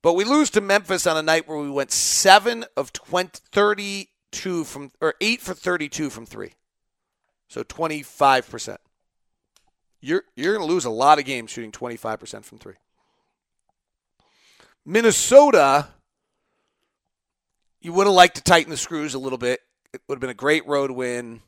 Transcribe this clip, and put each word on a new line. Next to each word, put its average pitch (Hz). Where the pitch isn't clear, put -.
But 170
we 190
lose 277
to 208
Memphis 196
on 160
a 156
night 160
where 156
we 147
went 139
seven 208
of 139
twenty, -
thirty-two 196
from, 143
or 156
eight 220
for 190
thirty-two 156
from 113
three. 104
So 117
twenty-five 143
percent. 110
You're, 156
you're 175
gonna 190
lose 170
a 120
lot 139
of 139
games 123
shooting 110
twenty-five 117
percent 104
from 110
three. 98
Minnesota, 208
you 170
would 196
have 202
liked 180
to -
tighten 170
the 147
screws 151
a 135
little 131
bit. 123
It -
would 139
have 120
been 127
a 120
great 143
road 139
win. 123